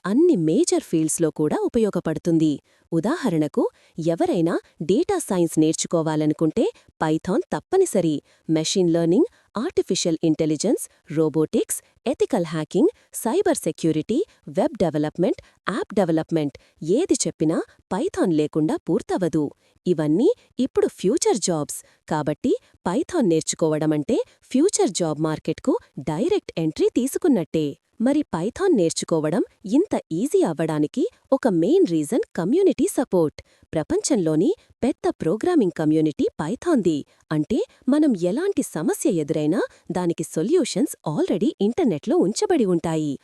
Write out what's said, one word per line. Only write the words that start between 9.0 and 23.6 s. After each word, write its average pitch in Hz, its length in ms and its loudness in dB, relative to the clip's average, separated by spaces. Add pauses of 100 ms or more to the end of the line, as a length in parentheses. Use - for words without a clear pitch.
ఆర్టిఫిషియల్ 208 640 -2
ఇంటెలిజెన్స్, 160 880 -2
రోబోటిక్స్, 156 680 0 (240)
ఎథికల్ 254 380 0
హ్యాకింగ్, 165 440 0 (260)
సైబర్ 311 420 0
సెక్యూరిటీ, 160 680 -2 (240)
వెబ్ 214 300 -2
డెవలప్‌మెంట్, 165 640 0 (280)
యాప్ 247 240 -4
డెవలప్‌మెంట్, 160 640 0 (240)
ఏది 254 320 0 (120)
చెప్పినా 170 360 -2 (320)
Python 277 380 -2
లేకుండా 151 440 0
పూర్తవదు. 170 720 -2 (360)
ఇవన్నీ 165 460 2 (260)
ఇప్పుడు 320 280 0
ఫ్యూచర్ 294 500 0
జాబ్స్, 160 460 -4 (260)
కాబట్టి 156 480 -2 (320)
Python 262 380 -2
నేర్చుకోవడమంటే 156 1000 0 (180)